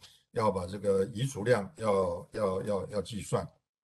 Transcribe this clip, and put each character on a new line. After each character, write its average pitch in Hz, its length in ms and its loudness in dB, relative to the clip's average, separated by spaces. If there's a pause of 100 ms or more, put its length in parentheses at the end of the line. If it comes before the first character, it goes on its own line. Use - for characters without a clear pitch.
(300)
要 110 200 2
把 92 160 0
这 101 120 -8
个 98 280 4
移 120 200 -2
除 104 180 -6
量 107 320 2
要， 95 540 0
要， 98 320 0
要， 98 240 -2
要 104 160 -4
计 98 180 -8
算 90 260 -2 (420)